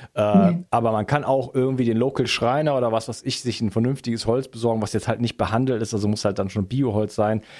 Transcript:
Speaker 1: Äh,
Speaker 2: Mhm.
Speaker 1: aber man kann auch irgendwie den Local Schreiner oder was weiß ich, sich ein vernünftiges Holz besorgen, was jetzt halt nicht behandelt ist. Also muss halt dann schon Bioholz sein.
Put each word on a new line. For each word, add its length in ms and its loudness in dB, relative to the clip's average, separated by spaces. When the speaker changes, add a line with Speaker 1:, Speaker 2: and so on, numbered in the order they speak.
Speaker 1:
Äh, 360 4
Speaker 2:
Mhm. 180 -4
Speaker 1:
aber 220 2
man 160 0
kann 160 0
auch 320 0
irgendwie 300 2
den 120 2
Local 300 0
Schreiner 500 0
oder 140 0
was 160 0
weiß 160 -10
ich, 180 -6
sich 200 -4
ein 100 0
vernünftiges 560 -2
Holz 220 0
besorgen, 340 -2
was 100 -4
jetzt 140 -2
halt 140 -2
nicht 160 -2
behandelt 440 0
ist. 140 -4
Also 120 0
muss 180 0
halt 140 0
dann 120 -2
schon 160 -2
Bioholz 480 0
sein. 240 2